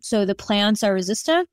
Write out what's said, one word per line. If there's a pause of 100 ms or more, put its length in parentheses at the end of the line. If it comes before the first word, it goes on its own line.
So
the
plants
are
resistant,